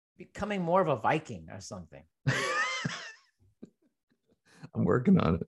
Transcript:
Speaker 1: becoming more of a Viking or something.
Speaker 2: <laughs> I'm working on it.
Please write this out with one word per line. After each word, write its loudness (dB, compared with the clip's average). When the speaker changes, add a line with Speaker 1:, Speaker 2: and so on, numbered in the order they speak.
Speaker 1:
becoming -6
more 4
of 2
a 2
Viking -2
or -12
something. -16
Speaker 2:
<laughs> -12
I'm 0
working 6
on 4
it. -4